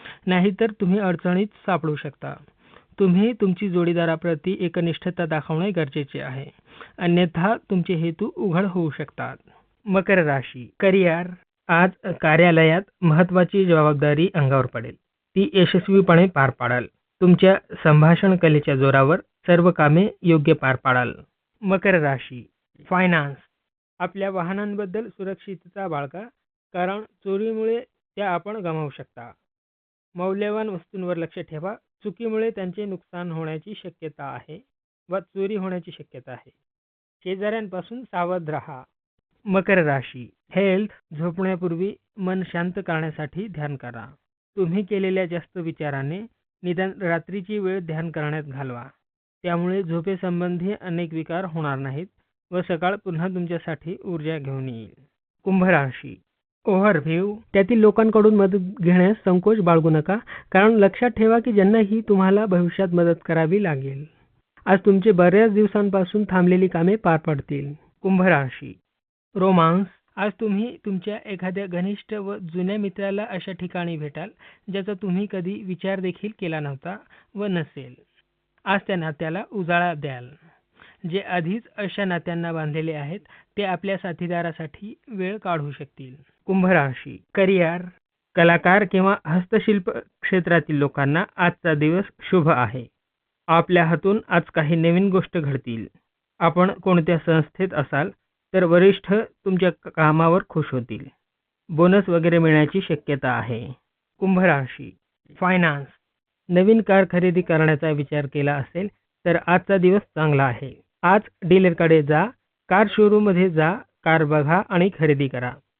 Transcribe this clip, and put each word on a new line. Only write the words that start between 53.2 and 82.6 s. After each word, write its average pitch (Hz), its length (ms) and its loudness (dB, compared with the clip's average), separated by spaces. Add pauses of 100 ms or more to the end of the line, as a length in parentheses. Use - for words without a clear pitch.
तुमच्यासाठी 170 760 -8
ऊर्जा 160 340 -6
घेऊन 135 320 -8
येईल. 113 360 -16 (380)
कुंभ 190 200 2
राशी. 139 580 -2 (440)
ओव्हरव्ह्यू. 190 720 0 (180)
त्यातील 196 260 4
लोकांकडून 214 560 6
मदत 196 460 0
घेण्यास 180 340 4 (100)
संकोच 196 340 2
बाळगू 165 300 4
नका, 156 280 0 (340)
कारण 202 200 6
लक्षात 214 380 4
ठेवा 220 300 2
की 233 140 -2
ज्यांनाही 208 480 4
तुम्हाला 196 440 2
भविष्यात 180 480 0
मदत 170 320 2
करावी 165 380 0
लागेल. 139 420 -6 (600)
आज 190 200 4
तुमचे 196 260 4
बऱ्याच 190 420 4
दिवसांपासून 202 760 0
थांबलेली 180 380 4
कामे 180 280 0
पार 175 220 0
पडतील. 147 560 -6 (280)
कुंभ 190 200 0
राशी. 143 580 -2 (560)
रोमांस. 185 520 2 (280)
आज 202 240 -4
तुम्ही 214 460 -4
तुमच्या 202 400 -8
एखाद्या 190 400 -8
घनिष्ठ 190 480 -6
व 202 240 -10
जुन्या 180 400 -6
मित्राला 202 520 -6
अशा 185 220 -12
ठिकाणी 175 460 -8
भेटाल, 151 320 -12 (420)
ज्याचा 196 220 -6
तुम्ही 190 380 -4
कधी 196 320 -8
विचार 190 360 -6
देखील 185 400 -8
केला 160 200 -6
नव्हता 147 380 -12 (380)
व 202 100 -6
नसेल. 147 480 -6 (720)
आज 196 220 0
त्या 196 80 -2
नात्याला 160 560 -6
उजाळा 175 420 -2
द्याल. 135 340 -12 (840)
जे 185 100 -4
आधीच 185 440 -4 (140)
अशा 202 280 -6
नात्यांना 170 480 -6
बांधलेले 160 400 -6